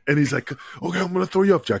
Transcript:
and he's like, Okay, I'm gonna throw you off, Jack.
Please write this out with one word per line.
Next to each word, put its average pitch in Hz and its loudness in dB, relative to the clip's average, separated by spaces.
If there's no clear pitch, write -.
and 147 2
he's 143 2
like, 131 -6
Okay, 170 -4
I'm 185 -2
gonna 185 0
throw 190 0
you 196 6
off, 156 2
Jack. 101 -2